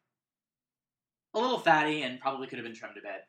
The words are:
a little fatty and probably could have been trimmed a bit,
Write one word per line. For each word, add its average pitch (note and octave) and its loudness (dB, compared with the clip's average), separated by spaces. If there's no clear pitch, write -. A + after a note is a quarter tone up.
a - 0
little B3 2
fatty D3+ 4
and B2+ -4
probably C3 -4
could C3 -10
have A#2 -10
been A2+ -10
trimmed G#2 -14
a F#2+ -14
bit, G2 -10